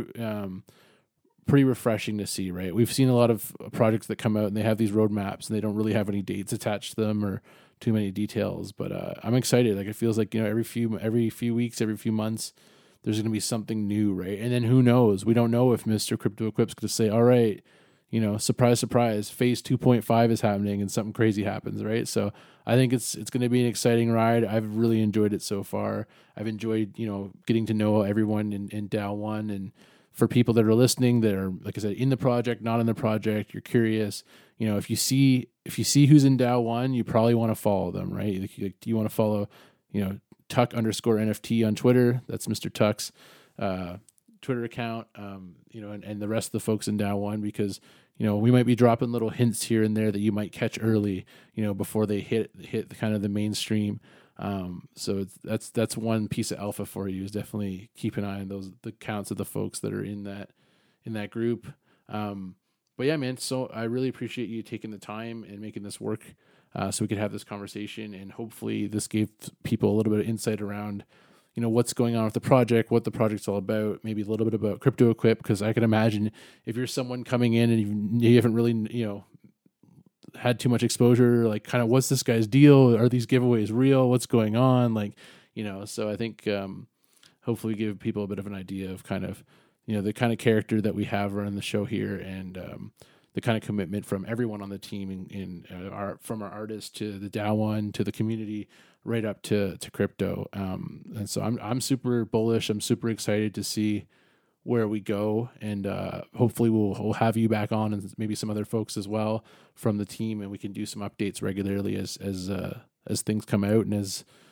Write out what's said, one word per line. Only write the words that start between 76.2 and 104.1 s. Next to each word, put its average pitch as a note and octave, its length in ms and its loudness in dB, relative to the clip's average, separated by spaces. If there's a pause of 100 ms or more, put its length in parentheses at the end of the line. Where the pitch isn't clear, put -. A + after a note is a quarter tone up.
if A2 120 -8
you're B2 120 -4
someone B2 340 -6
coming A#2+ 320 2
in A#2 160 6
and A2+ 100 4
you've, G#2 420 0
you A#2 120 8
haven't A#2 200 6
really, A#2 180 2 (180)
you A#2+ 160 -4
know, G2+ 180 -8 (1120)
had A#2+ 240 0
too - 100 0
much A#2+ 140 2
exposure, A#2+ 640 6
like, G#2+ 160 -2
kinda, A#2+ 240 0
"What's B2+ 220 4
this C3 160 0
guy's A2+ 240 2
deal? C3+ 480 10
Are A#2+ 120 6
these A#2 180 2
giveaways A#2+ 460 4
real? C3 380 4
What's B2 160 2
going A2 300 2
on?" B2 380 4
Like, G#2 220 -4 (380)
you A2 80 -8
know, G2+ 220 -8
so G#2+ 240 -6
I G#2+ 80 -4
think, A2 320 -6
um, G2 400 -6 (540)
hopefully A2+ 320 -4
give G#2 260 -4
people G#2 240 -4
a - 20 -8
bit G2 140 -8
of G2 80 -10
an G2+ 60 -10
idea F#2+ 360 -8
of F#2 140 -12
kind G2 200 -6
of, F#2 200 -10 (420)
you A2 80 -4
know, G#2 60 0
the G#2 120 -2
kind A#2 200 2
of A2 60 -4
character A2 420 2
that G2+ 160 0
we G#2 80 -2
have G2+ 300 -4
running G2+ 200 -6
the G2+ 80 -8
show G#2 220 -4
here, G#2 320 -4
and, F#2 420 -12
um, G2 340 -14 (420)
the - 60 -4
kind A2+ 160 2
of G#2+ 60 -4
commitment G2+ 440 -4
from F#2+ 200 -4
everyone A2+ 360 -4
on G2 80 -10
the G2 80 -10
team G2 320 -10
in, F#2 160 -10
in, F2+ 440 -12
uh, F#2 200 -12
our, G2+ 300 -8
from A2 220 -10
our G2 80 -10
artists G#2 380 -12
to G#2+ 300 -8
the G2+ 100 -10
dao G#2+ 280 0
one, G#2+ 360 0
to - 100 -2
the G#2+ 100 -2
community, G#2+ 540 -4 (360)
right A2+ 220 -2
up G#2 180 -6
to, G2+ 340 0
to - 140 -14
crypto. G2 640 -4
Um, F#2+ 520 -8 (100)
and G#2 140 -8
so G#2+ 140 -4
I'm, A2 180 -2
I'm A2+ 200 -4
super B2 440 0
bullish. A2+ 460 0
I'm G#2+ 100 -2
super A#2 300 0
excited G#2+ 440 -2
to G2+ 100 -4
see G#2 420 -2 (560)